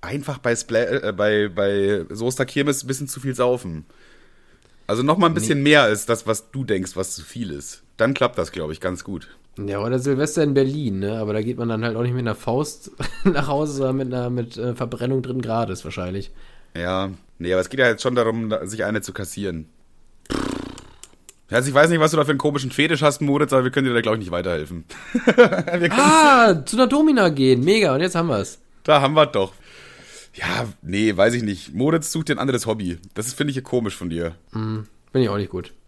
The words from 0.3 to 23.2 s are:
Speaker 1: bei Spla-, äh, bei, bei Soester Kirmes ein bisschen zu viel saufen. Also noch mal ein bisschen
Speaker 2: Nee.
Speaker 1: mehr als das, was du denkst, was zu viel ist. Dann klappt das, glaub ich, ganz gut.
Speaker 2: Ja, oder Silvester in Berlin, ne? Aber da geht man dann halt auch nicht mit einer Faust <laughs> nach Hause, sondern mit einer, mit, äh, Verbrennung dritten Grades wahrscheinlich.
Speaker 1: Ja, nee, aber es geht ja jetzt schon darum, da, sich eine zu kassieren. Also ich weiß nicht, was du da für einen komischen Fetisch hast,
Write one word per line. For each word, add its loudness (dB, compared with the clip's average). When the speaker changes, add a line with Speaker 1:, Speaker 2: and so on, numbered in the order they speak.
Speaker 1:
bei 0
Spla-, -2
äh, -4
bei, 2
bei 0
Soester -4
Kirmes -2
ein -12
bisschen -6
zu -10
viel -4
saufen. -2
Also 0
noch 2
mal 4
ein 2
bisschen 0
Speaker 2:
Nee. 4
Speaker 1:
mehr 8
als 2
das, -2
was -4
du -6
denkst, -2
was -6
zu -14
viel -10
ist. -14
Dann 2
klappt 0
das, -2
glaub -6
ich, -12
ganz -6
gut. -10
Speaker 2:
Ja, -6
oder -2
Silvester 0
in 2
Berlin, 0
ne? -4
Aber -4
da -2
geht -4
man -4
dann -2
halt -4
auch -2
nicht -2
mit -4
einer -4
Faust -6
<laughs> -6
nach 2
Hause, -2
sondern -2
mit -4
einer, -4
mit, -6
äh, -4
Verbrennung -4
dritten -6
Grades -4
wahrscheinlich. -8
Speaker 1:
Ja, -4
nee, -2
aber 4
es -4
geht -8
ja 6
jetzt 0
schon 0
darum, 0
da, -4
sich -6
eine -2
zu -12
kassieren. -8
Also 0
ich -6
weiß 6
nicht, 2
was 4
du 0
da 4
für -2
einen 2
komischen 0
Fetisch 2
hast, 2